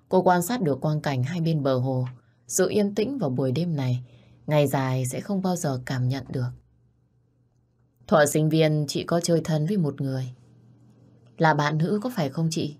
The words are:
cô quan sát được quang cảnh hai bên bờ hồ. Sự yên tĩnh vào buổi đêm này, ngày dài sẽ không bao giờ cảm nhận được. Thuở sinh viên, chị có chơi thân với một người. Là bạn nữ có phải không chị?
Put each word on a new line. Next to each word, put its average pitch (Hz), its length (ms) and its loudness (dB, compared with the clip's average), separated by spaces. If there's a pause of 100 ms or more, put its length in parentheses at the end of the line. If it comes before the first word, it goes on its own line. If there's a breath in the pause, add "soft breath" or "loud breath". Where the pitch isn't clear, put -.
cô 185 120 4
quan 180 200 4
sát 240 200 -4
được 139 200 0
quang 151 200 -2
cảnh 135 220 -2
hai 170 180 -4
bên 160 220 0
bờ 135 140 2
hồ. 127 300 -2 (400 soft breath)
Sự - 220 0
yên 202 260 0
tĩnh 254 220 -2
vào 175 120 -2
buổi 131 220 0
đêm 160 240 -2
này, 127 280 -2 (440 loud breath)
ngày 147 200 4
dài 131 380 0
sẽ 127 160 -8
không 196 200 -4
bao 185 140 0
giờ 139 300 -4
cảm 127 240 -2
nhận 135 200 -4
được. 123 200 -4 (1600)
Thuở 151 180 6
sinh 156 240 2
viên, 156 380 4
chị - 160 -4
có 170 160 0
chơi 170 240 2
thân 156 220 0
với 202 120 -2
một 143 240 -2
người. 131 320 -4 (1040)
Là 160 160 4
bạn 147 240 0
nữ 185 260 0
có 247 120 -6
phải 147 140 0
không 165 220 -2
chị? - 280 -4